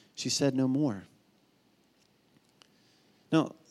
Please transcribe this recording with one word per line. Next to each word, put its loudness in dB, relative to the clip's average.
she -8
said 0
no 2
more. -2
Now, 2